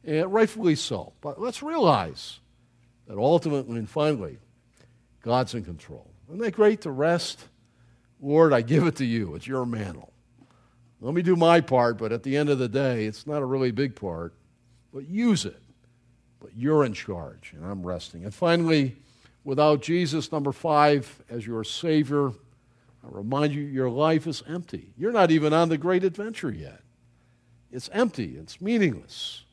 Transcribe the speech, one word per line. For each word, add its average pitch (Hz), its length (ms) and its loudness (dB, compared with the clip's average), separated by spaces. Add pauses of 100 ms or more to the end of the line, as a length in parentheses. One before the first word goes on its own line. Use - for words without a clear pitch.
And 160 300 -2
rightfully 214 420 2
so. - 460 -6
But 147 180 -10
let's 233 220 -6
realize 165 760 0 (680)
that 104 100 -12
ultimately 135 600 0
and 107 120 -8
finally, 135 500 -2 (840)
God's 120 320 -2
in 113 100 -6
control. - 460 -16 (180)
Isn't 175 140 -12
that 220 140 -4
great 214 260 4
to 156 100 -8
rest? 165 560 -2 (720)
"Lord, 147 320 6
I 120 100 4
give 143 260 2
it 151 80 -2
to 135 100 -2
you. 110 300 -2
It's - 100 -12
your 131 200 -4
mantle. 104 460 -8 (920)
Let 127 120 -6
me 175 80 0
do 175 140 4
my 170 260 8
part, 120 380 2
but 110 120 -4
at 117 120 -4
the 139 120 -2
end 147 140 0
of 139 80 4
the 127 100 -2
day, 120 380 -2
it's 107 220 -10
not 147 160 -4
a - 20 -4
really 131 240 0
big 123 260 -4
part, 85 380 -8 (580)
but 139 160 -14
use 208 380 0
it. - 160 -12 (800)
But - 160 -20
you're 143 280 2
in 113 100 0
charge, 85 600 -12
and - 100 -16
I'm 95 200 -8
resting." 87 400 -10
And 101 100 -10
finally, 160 640 2 (480)
without 147 400 2
Jesus, 160 480 -2
number 143 200 -2
five, 147 800 2
as 120 160 -8
your 113 180 -6
Savior, 147 680 0
I - 800 -20
remind 135 440 -2
you, 147 80 -6
your 135 280 -2
life 151 360 0
is 160 220 -8
empty. 165 500 -12
You're 185 140 -4
not 196 180 6
even 151 240 4
on 165 160 4
the 160 80 0
great 180 260 0
adventure 202 480 -4
yet. 147 300 -14 (920)
It's 127 220 -12
empty. 127 440 -2
It's - 220 -20
meaningless. 190 920 -2